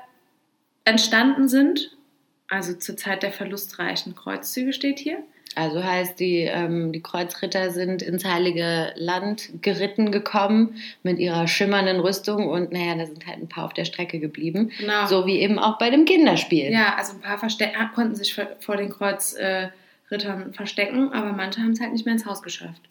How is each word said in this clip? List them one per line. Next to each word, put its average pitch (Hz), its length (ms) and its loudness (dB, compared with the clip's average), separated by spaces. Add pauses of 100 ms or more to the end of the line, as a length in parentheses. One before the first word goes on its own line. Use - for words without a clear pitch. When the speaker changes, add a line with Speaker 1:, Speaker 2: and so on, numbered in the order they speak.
(840)
Speaker 1:
entstanden 247 640 4
sind. 277 480 4 (520)
Also 180 260 -4
zur 202 220 -10
Zeit 190 260 -4
der 202 100 -2
verlustreichen 185 840 -6
Kreuzzüge - 580 -4
steht 277 260 -2
hier. 320 200 -6 (360)
Speaker 2:
Also 160 300 -2
heißt, 180 340 -2
die, 180 220 2
ähm, 165 520 0
die 165 100 -8
Kreuzritter 185 680 -4
sind 180 320 -2
ins 180 220 -4
Heilige 170 720 0
Land 185 540 -4 (120)
geritten 202 480 0
gekommen 214 680 2 (260)
mit 180 160 0
ihrer 170 280 2
schimmernden 190 540 2
Rüstung 196 480 0
und, 175 240 -2
naja, 175 220 -2
da 165 120 -4
sind 165 200 -14
halt 170 120 -12
ein 165 100 -10
paar - 180 -8
auf - 80 -10
der - 100 -4
Strecke 170 340 -6
geblieben. 160 600 -2
Speaker 1:
Genau. 208 280 0
Speaker 2:
So 190 200 4
wie 190 140 2
eben 202 180 4
auch 214 200 4
bei 233 120 2
dem 302 160 8
Kinderspiel. 180 640 6
Speaker 1:
Ja, 214 240 4
also 196 180 -4
ein - 60 -16
paar 202 180 -6
verste-, 220 400 -2
ah, 220 160 -2
konnten 220 200 0
sich 202 200 -4
ver-, 202 260 -6
vor 208 160 -4
den 202 140 -2
Kreuz-, 196 440 -2
äh, 190 340 -2 (420)
Rittern 196 420 -4
verstecken, 208 600 0
aber 208 200 -2
manche 196 300 -4
haben's 226 180 2
halt 226 120 -4
nicht 226 120 -2
mehr 226 100 0
ins 220 120 0
Haus 196 160 -8
geschafft. 175 380 -12 (100)